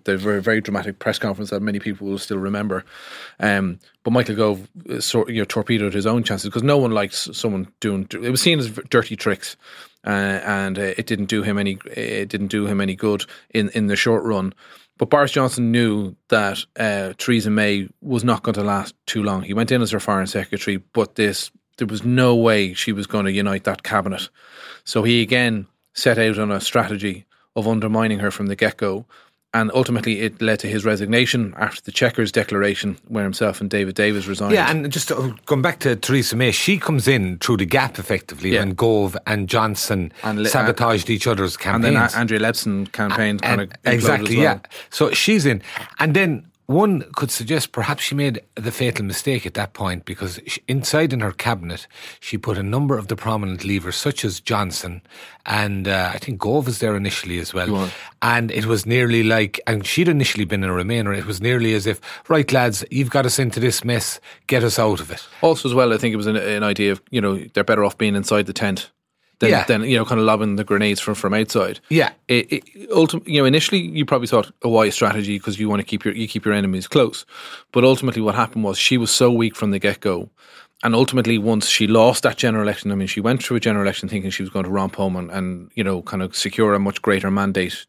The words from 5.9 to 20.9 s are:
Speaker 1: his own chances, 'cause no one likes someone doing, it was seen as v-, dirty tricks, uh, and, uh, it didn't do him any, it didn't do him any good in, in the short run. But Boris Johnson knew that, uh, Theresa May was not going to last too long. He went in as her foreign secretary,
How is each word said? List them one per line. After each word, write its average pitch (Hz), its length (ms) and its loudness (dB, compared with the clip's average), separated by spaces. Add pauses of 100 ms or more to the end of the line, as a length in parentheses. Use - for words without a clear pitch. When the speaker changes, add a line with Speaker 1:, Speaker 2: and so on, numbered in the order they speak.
Speaker 1:
his 101 140 0
own 117 160 2
chances, 98 280 -4
'cause 117 120 -2
no 143 160 4
one 123 100 2
likes 104 440 -2
someone 95 340 -4 (120)
doing, 98 340 -2
it 120 180 -4
was 127 100 0
seen 165 160 4
as 131 80 0
v-, 107 240 -10
dirty 113 260 0
tricks, - 420 -4 (500)
uh, - 20 -4
and, 98 720 -2
uh, 95 180 -2
it - 80 -4
didn't 101 220 -4
do 107 160 0
him 101 160 -2
any, 98 180 -2 (180)
it 110 340 -6
didn't 101 180 -4
do 104 180 -2
him 101 160 -2
any 98 140 -2
good 104 300 -2 (260)
in, 104 240 0
in 107 100 0
the 101 100 2
short 113 280 2
run. 95 320 -2 (420)
But 113 140 -2
Boris 143 200 6
Johnson 123 400 0
knew 107 440 0 (140)
that, 101 360 2 (140)
uh, 101 400 -2
Theresa 110 320 0
May 104 360 0 (140)
was 123 220 -2
not 117 180 2
going 110 140 -2
to 101 80 -2
last 101 320 -2 (100)
too - 160 -4
long. 98 220 -2
He 90 100 -6
went 123 180 0
in 123 120 2
as 104 80 -2
her 107 80 -2
foreign 95 260 0
secretary, 98 520 -4 (160)